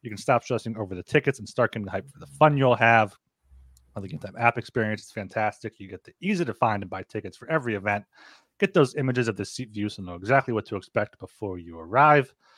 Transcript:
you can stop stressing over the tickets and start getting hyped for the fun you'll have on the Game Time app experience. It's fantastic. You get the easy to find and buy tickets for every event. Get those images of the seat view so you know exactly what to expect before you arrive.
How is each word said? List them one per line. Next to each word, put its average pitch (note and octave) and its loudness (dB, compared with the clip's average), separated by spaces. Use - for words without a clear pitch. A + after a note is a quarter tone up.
you A#2+ -12
can G#2 -10
stop D#3 2
stressing A2 -6
over G2 -8
the F2+ -10
tickets - 0
and G2+ -12
start A#2+ 0
getting G2+ -8
hyped G2 -8
for - -20
the - -18
fun D3+ 4
you'll B2+ 4
have A#2 4
on G#2 -10
the F#2+ -12
Game D3+ -10
Time - -14
app A#2 2
experience. A2 -4
It's - -20
fantastic. G#2+ -6
You G2 -16
get F#2 -16
the - -20
easy F3+ -2
to A2+ -4
find G#2+ -2
and F#2 -14
buy F#2+ -10
tickets G2 -12
for - -20
every B2 -2
event. G2+ -2
Get G3 -2
those C#3+ 4
images B2+ 0
of G2 -4
the G2+ -6
seat B2 -12
view G#2 -6
so G2+ -10
you F#2 -12
know F2 -12
exactly A#2 2
what G#2+ -2
to G#2 -8
expect - -6
before F#2 -12
you E2 -16
arrive. C3 4